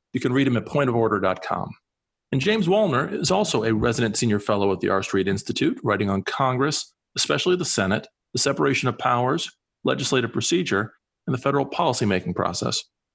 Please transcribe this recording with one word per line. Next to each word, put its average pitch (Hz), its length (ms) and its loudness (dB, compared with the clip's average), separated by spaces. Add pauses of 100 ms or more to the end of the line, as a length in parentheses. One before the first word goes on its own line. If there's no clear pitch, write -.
(120)
You - 80 -4
can 127 120 0
read 135 140 2
him 123 100 2
at 104 100 -2
point 143 220 0
of 117 60 -2
order 110 260 2
dot 92 220 -2
com. 90 260 -4 (640)
And 139 80 0
James 202 260 0
Wallner 175 440 2
is 196 200 -2
also 113 340 2
a 113 80 2
resident 113 440 2
senior 107 220 2
fellow 101 340 2
at 92 80 -2
the 101 80 0
R 95 140 4
Street 95 260 0
Institute, 113 540 -2
writing 101 280 0
on 98 120 0
Congress, 135 720 -2 (240)
especially 180 400 0
the 175 80 -4
Senate, - 420 0 (260)
the - 60 -4
separation 139 500 2
of 117 100 -2
powers, 127 520 0 (340)
legislative 131 480 0
procedure, 117 600 0 (340)
and 131 80 -2
the 120 60 -4
federal 139 260 0
policymaking 113 680 0
process. 107 480 -2 (320)